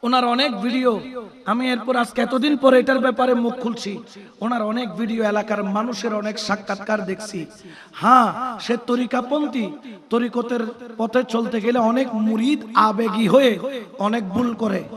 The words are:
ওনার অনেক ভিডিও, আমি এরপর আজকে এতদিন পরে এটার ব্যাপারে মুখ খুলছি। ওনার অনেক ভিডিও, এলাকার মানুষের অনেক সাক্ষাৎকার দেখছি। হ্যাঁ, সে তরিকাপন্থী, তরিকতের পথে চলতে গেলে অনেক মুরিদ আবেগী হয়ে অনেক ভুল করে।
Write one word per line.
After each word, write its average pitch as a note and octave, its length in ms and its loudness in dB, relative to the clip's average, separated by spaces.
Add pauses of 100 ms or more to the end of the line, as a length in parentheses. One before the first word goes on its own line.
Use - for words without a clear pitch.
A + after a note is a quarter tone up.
ওনার B3 220 2
অনেক A#3+ 360 0
ভিডিও, A#3+ 380 0 (460)
আমি B3+ 260 0
এরপর A#3+ 240 -2
আজকে A#3+ 260 0
এতদিন B3+ 360 2
পরে B3+ 220 8
এটার C4 200 2
ব্যাপারে B3+ 340 2
মুখ A#3 200 0
খুলছি। G#3 460 -6 (420)
ওনার A#3 200 -2
অনেক A3 280 -4
ভিডিও, A3 340 -4
এলাকার G#3 400 0
মানুষের G#3+ 520 -2
অনেক G#3 240 -4
সাক্ষাৎকার G3+ 680 -4
দেখছি। F#3+ 400 -8 (480)
হ্যাঁ, A3+ 640 2
সে A#3 180 -2
তরিকাপন্থী, B3 920 -2 (400)
তরিকতের A#3+ 500 0 (380)
পথে A#3 260 2
চলতে A3+ 380 -2
গেলে A#3+ 180 2
অনেক A#3 360 2
মুরিদ A3 440 2 (160)
আবেগী G#3+ 520 2
হয়ে A#3 320 6 (400)
অনেক G#3 300 -2
ভুল A#3 240 0
করে। G#3 300 -2 (140)